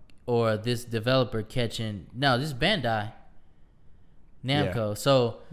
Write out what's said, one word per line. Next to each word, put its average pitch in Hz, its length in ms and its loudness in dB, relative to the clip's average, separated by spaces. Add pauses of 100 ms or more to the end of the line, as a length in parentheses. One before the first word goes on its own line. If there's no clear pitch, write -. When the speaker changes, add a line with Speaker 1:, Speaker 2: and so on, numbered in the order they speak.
(260)
Speaker 1:
or 117 300 2
this 117 280 -2
developer 117 580 0
catching, 110 680 -4
no, 127 260 2
this 151 100 -4
is 139 60 -6
Bandai 117 580 0 (1300)
Namco. 139 300 0 (160)
Speaker 2:
Yeah. 104 40 -4
Speaker 1:
So, 123 440 4 (140)